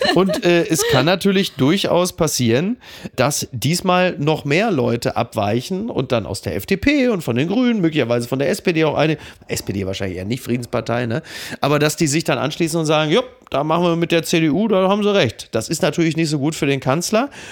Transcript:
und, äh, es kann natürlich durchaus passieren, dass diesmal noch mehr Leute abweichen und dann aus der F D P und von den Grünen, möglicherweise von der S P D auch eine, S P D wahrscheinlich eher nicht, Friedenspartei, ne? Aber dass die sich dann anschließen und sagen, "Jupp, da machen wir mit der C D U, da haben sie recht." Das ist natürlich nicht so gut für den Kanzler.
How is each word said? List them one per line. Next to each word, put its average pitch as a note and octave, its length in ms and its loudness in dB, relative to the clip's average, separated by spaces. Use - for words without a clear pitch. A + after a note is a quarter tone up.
und, G3 280 2
äh, F3 220 4
es D#3+ 240 0
kann C#3 160 4
natürlich G3 460 2
durchaus F3 640 0
passieren, D3 600 0
dass C3+ 380 0
diesmal F3+ 680 0
noch D3+ 260 0
mehr F#3 280 2
Leute A#2+ 440 0
abweichen A#2 760 -2
und B2+ 200 -4
dann A2+ 160 -2
aus - 160 -8
der F2+ 140 -4
F G2 100 -6
D F#3+ 100 0
P C#4 320 2
und G3 140 -2
von A#2 140 -2
den C#3+ 100 0
Grünen, A#3 340 0
möglicherweise B2 460 0
von C3+ 140 -4
der C#3+ 80 0
S - 120 -2
P F#3 120 -2
D D#3+ 120 2
auch C#3+ 120 0
eine, D3+ 200 2
S - 160 -6
P - 100 -6
D F#2+ 140 -4
wahrscheinlich F#2+ 320 -6
eher F#2 60 -8
nicht, A#2+ 180 -6
Friedenspartei, A#2 640 -4
ne? A#2 160 -4
Aber D3 180 2
dass D3+ 180 2
die E3+ 120 0
sich D#3 160 0
dann C#3+ 140 0
anschließen D#3 420 -2
und D#3+ 60 -2
sagen, D3+ 260 2
"Jupp, B3 140 2
da C3+ 140 -2
machen E3 200 2
wir E3+ 120 2
mit E3+ 160 -2
der E3 120 2
C E3 160 2
D D#3+ 100 4
U, F#3+ 160 2
da F#3+ 220 2
haben G3+ 160 2
sie G#3 100 2
recht." D3+ 380 0
Das A2 160 -2
ist E3 140 -2
natürlich D#3+ 340 2
nicht D#3+ 140 0
so D3+ 100 0
gut D3+ 160 0
für D3+ 100 -2
den C#3 140 0
Kanzler. G3 500 0